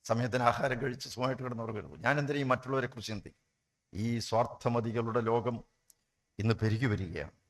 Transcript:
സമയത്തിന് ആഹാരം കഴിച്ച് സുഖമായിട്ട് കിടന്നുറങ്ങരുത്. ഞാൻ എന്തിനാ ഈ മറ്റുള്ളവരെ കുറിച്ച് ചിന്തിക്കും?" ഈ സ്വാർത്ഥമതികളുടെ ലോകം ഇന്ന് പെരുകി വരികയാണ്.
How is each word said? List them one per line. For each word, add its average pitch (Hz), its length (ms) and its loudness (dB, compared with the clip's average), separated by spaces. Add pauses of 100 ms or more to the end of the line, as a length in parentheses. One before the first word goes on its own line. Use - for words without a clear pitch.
സമയത്തിന് 120 440 0
ആഹാരം 127 320 2
കഴിച്ച് 127 320 -4
സുഖമായിട്ട് 127 300 -2
കിടന്നുറങ്ങരുത്. 110 600 -6
ഞാൻ 127 160 4
എന്തിനാ 143 200 0
ഈ 139 120 0
മറ്റുള്ളവരെ 127 360 0
കുറിച്ച് 110 240 -10
ചിന്തിക്കും?" - 300 -10 (520)
ഈ 104 120 -2 (220)
സ്വാർത്ഥമതികളുടെ 117 1000 0
ലോകം 120 260 2 (840)
ഇന്ന് 110 220 4
പെരുകി 110 300 2
വരികയാണ്. 80 440 -4 (140)